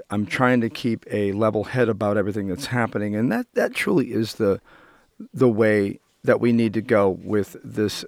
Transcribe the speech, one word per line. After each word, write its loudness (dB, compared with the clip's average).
I'm -2
trying 4
to 0
keep -4
a 0
level 0
head 2
about 0
everything -2
that's -6
happening. -2
And 0
that, -4
that 0
truly 0
is -2
the, 0
the 4
way 2
that -2
we 2
need 0
to -2
go 2
with -4
this, -4